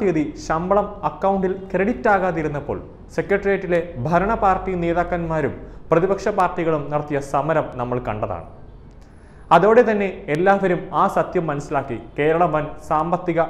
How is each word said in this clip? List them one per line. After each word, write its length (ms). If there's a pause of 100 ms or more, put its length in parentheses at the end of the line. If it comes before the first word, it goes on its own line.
തീയതി 240 (220)
ശമ്പളം 420 (220)
അക്കൗണ്ടിൽ 420 (200)
ക്രെഡിറ്റ് 420
ആകാതിരുന്നപ്പോൾ 640 (380)
സെക്രട്ടേറിയറ്റിലെ 640 (280)
ഭരണ 240 (120)
പാർട്ടി 300 (100)
നേതാക്കന്മാരും 720 (380)
പ്രതിപക്ഷ 340 (140)
പാർട്ടികളും 420 (120)
നടത്തിയ 260 (120)
സമരം 360 (140)
നമ്മൾ 160 (100)
കണ്ടതാണ്. 400 (1040)
അതോടെ 320
തന്നെ 200 (260)
എല്ലാവരും 460 (200)
ആ 20 (140)
സത്യം 340
മനസ്സിലാക്കി 480 (200)
കേരളം 360
വൻ 100 (240)
സാമ്പത്തിക 520 (100)